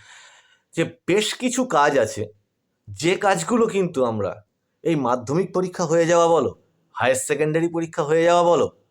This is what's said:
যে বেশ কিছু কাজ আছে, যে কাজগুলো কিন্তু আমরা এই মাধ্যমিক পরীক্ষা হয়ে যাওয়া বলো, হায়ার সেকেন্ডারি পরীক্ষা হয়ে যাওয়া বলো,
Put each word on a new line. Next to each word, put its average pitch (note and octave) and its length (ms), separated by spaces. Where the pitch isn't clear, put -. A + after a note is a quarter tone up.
যে E3 100
বেশ G#3 260
কিছু B3+ 320
কাজ D3 320
আছে, G#2+ 260
যে D3+ 280
কাজগুলো G3 520
কিন্তু F3 380
আমরা G2+ 380
এই E3 120
মাধ্যমিক C3+ 580
পরীক্ষা F#3 320
হয়ে E3 200
যাওয়া E3+ 220
বলো, C#3 340
হায়ার B2+ 220
সেকেন্ডারি D3+ 520
পরীক্ষা E3 360
হয়ে D#3+ 200
যাওয়া F3 200
বলো, D3+ 340